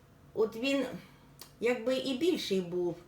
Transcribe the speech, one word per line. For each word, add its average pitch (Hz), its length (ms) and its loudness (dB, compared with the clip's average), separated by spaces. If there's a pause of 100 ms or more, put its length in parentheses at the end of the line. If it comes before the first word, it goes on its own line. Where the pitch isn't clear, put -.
(340)
от 214 220 0
він 269 300 2 (720)
якби 233 360 0
і 262 220 -2
більший 240 440 2
був, 175 340 -2 (120)